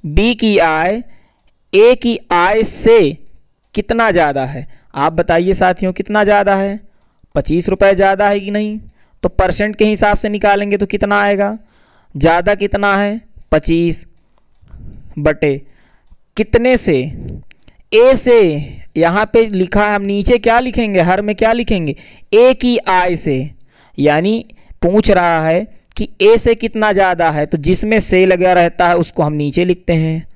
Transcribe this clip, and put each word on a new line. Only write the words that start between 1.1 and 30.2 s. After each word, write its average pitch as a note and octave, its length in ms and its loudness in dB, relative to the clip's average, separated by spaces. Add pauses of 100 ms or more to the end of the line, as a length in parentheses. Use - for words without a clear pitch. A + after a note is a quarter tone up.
ए A3+ 220 4
की A#3+ 240 -4 (140)
आय F#3+ 320 0
से G#3 520 2 (580)
कितना A3+ 360 -2
ज़्यादा D3 360 0
है? C#3 200 -12 (280)
आप D3 180 0
बताइए E3 420 0
साथियों, F#3 380 0
कितना G#3 320 -2
ज़्यादा G3+ 320 2
है? G3+ 240 -4 (540)
पच्चीस D#3+ 340 -2
रुपये G3 260 2
ज़्यादा G3 340 2
है G3+ 120 0
कि G3 100 -12
नहीं? G#3+ 280 -6 (440)
तो F#3 80 0
परसेंट G3 460 -2
के G#3+ 80 2
हिसाब G#3 340 2
से G#3+ 100 -4
निकालेंगे G3+ 480 0
तो G3 100 -2
कितना G3+ 300 -2
आएगा? G3+ 400 0 (580)
ज़्यादा E3+ 400 2
कितना G3+ 420 -2
है? G3+ 240 -2 (320)
पच्चीस E3 540 -2 (1120)
बटे D3+ 320 0 (880)
कितने A#3+ 400 2
से? E3+ 180 0 (1000)
ए B3 240 6
से। A#3+ 220 2 (580)
यहाँ E3+ 360 0
पे A3+ 160 4
लिखा G3 380 0
है, G#3 100 0
हम G3+ 60 -2
नीचे G3+ 360 0
क्या A3+ 220 2
लिखेंगे, A3 400 -2
हर F#3 220 0
में G#3 140 -4
क्या A3 160 2
लिखेंगे? G#3 440 -2 (360)
ए B3 220 6
की B3 240 0
आय F3+ 380 0
से, C#3+ 220 -4 (600)
यानी E3 460 0 (380)
पूछ G3+ 280 2
रहा E3+ 360 2
है F3 200 0 (300)
कि A3 120 -6 (140)
ए A3 160 6
से A3+ 160 0
कितना G#3+ 380 -2
ज़्यादा F3+ 380 2
है, D3+ 160 -2
तो D#3+ 120 -4
जिसमें F#3 420 0
से F#3 260 2
लगा F#3 280 2
रहता F3 340 2
है F3 80 2
उसको E3+ 260 -4
हम D3+ 120 -2
नीचे D3 300 -2
लिखते F3 300 -2
हैं D#3+ 420 -4